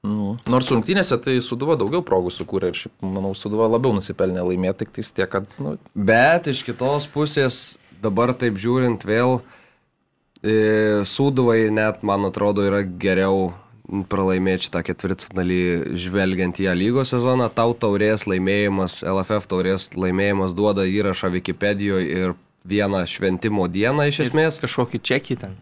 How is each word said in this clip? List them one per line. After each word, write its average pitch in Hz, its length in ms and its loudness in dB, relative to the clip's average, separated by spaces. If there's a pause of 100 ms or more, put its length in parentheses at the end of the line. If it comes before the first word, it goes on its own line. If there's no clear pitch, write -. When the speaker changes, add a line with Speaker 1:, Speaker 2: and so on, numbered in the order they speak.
Speaker 1:
Nu, 104 380 -2
nors 127 260 2
rungtynėse 135 480 2
tai 127 240 0
Sūduva 135 360 -2
daugiau 131 280 -2
progų 92 260 0
sukūrė 90 380 -4
ir 85 80 -4
šiaip, - 220 -12
manau, 95 340 -4
Sūduva 107 340 -2
labiau 117 300 2
nusipelnė 92 480 -2
laimėti, 92 400 -2
tik - 80 -12
tais - 180 -8
tiek, 95 220 -2
kad... 98 220 -4
Nu, 78 240 -8 (140)
Speaker 2:
Bet 123 540 4
iš 131 160 -4
kitos 139 460 -2
pusės, 147 680 -2 (180)
dabar 113 400 0
taip 110 240 -2
žiūrint 120 420 0
vėl, 120 380 2 (960)
e, 107 680 2
Sūduvai 120 680 2
net, 107 340 0
man 101 240 2
atrodo, 101 340 0
yra 101 220 2
geriau 95 720 0 (480)
pralaimėti 95 640 0
šitą 85 160 -4
ketvirtfinalį, 90 760 -2 (360)
žvelgiant 92 640 -2
į 95 80 0
A 90 80 0
lygos 120 320 0
sezoną. 127 400 2
Tau 117 240 2
taurės 107 560 0
laimėjimas, 98 720 0
L 95 220 -2
F - 100 -6
F 104 160 -2
taurės 92 380 0 (100)
laimėjimas 95 580 0
duoda 98 300 2
įrašą 95 480 0
Wikipedijoj 98 720 -2
ir 90 300 -2 (300)
vieną 98 420 0
šventimo 95 600 -2
dieną 123 440 0
iš 147 100 -4
Speaker 3:
Ir 131 80 0
Speaker 2:
esmės. 156 320 2
Speaker 3:
kažkokį 120 400 -2
čekį 131 400 -2
ten. 98 220 -12